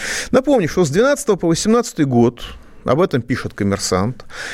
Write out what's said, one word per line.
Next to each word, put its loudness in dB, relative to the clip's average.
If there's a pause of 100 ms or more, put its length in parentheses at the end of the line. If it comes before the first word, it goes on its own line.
(320)
Напомню, 2
что 2
с 0
двенадцатого 2
по -2
восемнадцатый 0
год, 2 (440)
об 2
этом 0
пишет -6
«Коммерсант», -2 (280)